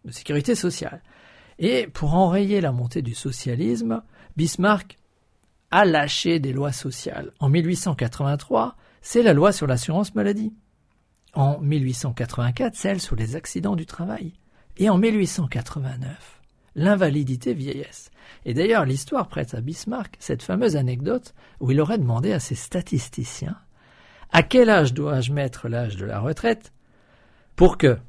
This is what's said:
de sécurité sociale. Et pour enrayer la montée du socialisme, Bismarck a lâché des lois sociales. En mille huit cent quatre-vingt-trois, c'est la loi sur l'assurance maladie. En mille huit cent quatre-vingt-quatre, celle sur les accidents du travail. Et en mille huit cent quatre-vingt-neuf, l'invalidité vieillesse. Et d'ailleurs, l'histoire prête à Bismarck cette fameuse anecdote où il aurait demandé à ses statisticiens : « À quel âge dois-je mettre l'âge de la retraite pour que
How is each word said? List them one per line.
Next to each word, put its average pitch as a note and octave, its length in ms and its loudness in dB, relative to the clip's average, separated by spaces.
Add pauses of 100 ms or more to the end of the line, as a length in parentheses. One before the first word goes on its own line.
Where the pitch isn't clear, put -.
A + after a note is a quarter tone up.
de - 80 -16
sécurité D3 420 -2
sociale. - 480 -6 (560)
Et A3 300 0
pour D3+ 260 -2
enrayer F#3+ 460 2
la D#3+ 100 0
montée B2 320 -4
du A#2+ 100 -6
socialisme, F#3 920 -4 (320)
Bismarck F3+ 640 0 (720)
a F#3+ 120 6
lâché D#3+ 540 2
des C3+ 140 -2
lois C#3 180 -2
sociales. - 720 -8
En C#3+ 80 2
mille D#3+ 180 4
huit F3+ 80 0
cent E3+ 220 -2
quatre-vingt-trois, D3 800 -2 (260)
c'est A#3+ 220 2
la G#3 80 8
loi D#3 180 6
sur F#3+ 160 -2
l'assurance D#3 480 -2
maladie. G#3+ 400 -2 (800)
En C#3+ 240 2
mille C#3+ 240 0
huit C3 120 -2
cent B2 180 -4
quatre-vingt-quatre, B2 640 -4
celle G3 240 -2
sur - 160 -2
les A2+ 180 -4
accidents E3 400 -4
du E3 100 -4
travail. F3 500 -10 (420)
Et G3 120 4
en G3 80 6
mille G#3+ 200 4
huit G3 100 2
cent D#3 220 -4
quatre-vingt-neuf, C3 920 -8 (360)
l'invalidité D3+ 760 0
vieillesse. C#3 600 -8 (320)
Et A#2+ 100 -4
d'ailleurs, F#3+ 300 2
l'histoire C#3 420 -2
prête C3 280 -6
à A2+ 60 -8
Bismarck F#3+ 600 -8
cette - 240 -6
fameuse F#3+ 320 0
anecdote C#3 580 -2 (240)
où C3 140 -2
il C#3+ 80 4
aurait F3+ 180 0
demandé B2 320 0
à G3 80 0
ses - 160 -6
statisticiens : « C#3 1040 -6 (720)
À E3 140 6
quel B3 260 6
âge D3+ 240 6
dois-je C#3 380 -2
mettre C#3 360 -4
l'âge A#2 280 -4
de F#2 80 -8
la G#2+ 160 -6
retraite D#3+ 520 -2 (840)
pour F3 200 8
que B2+ 220 4 (100)